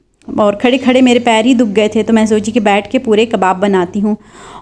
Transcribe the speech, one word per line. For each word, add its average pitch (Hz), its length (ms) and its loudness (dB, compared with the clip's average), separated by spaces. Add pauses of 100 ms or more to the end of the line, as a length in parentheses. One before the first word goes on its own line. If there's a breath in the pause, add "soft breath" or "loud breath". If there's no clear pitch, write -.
(280)
और 208 280 0
खड़े 247 220 0
खड़े 254 240 2
मेरे 247 180 4
पैर 226 260 0
ही 262 100 4
दुख 226 140 2
गए 214 180 0
थे, 214 160 -2
तो 226 100 0
मैं 220 120 2
सोची 214 260 -2
कि 240 80 0
बैठ 208 320 0
के 254 80 0
पूरे 220 260 0
कबाब 190 320 -2
बनाती 190 420 -2
हूँ। 208 160 -2 (460 loud breath)